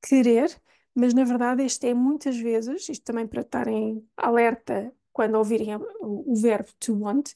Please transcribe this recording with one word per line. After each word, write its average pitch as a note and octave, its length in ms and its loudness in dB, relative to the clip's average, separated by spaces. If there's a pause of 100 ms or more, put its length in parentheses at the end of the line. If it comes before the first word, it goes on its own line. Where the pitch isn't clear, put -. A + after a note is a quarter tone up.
querer, B3+ 540 4 (400)
mas B3 180 2
na B3+ 100 4
verdade B3 400 0
este C4 260 -2
é B3 40 2
muitas C4 440 0
vezes, A#3 520 -4
isto D4 140 -10
também A3+ 240 -6
para - 140 -6
estarem A3 680 -4 (100)
alerta A#3 760 0 (180)
quando A3 240 -2
ouvirem A3 380 0
a, G#3+ 40 -6 (240)
o, G#3+ 320 -6
o - 20 0
verbo G#3+ 340 2 (100)
to A3 200 -2
want G#3 360 -2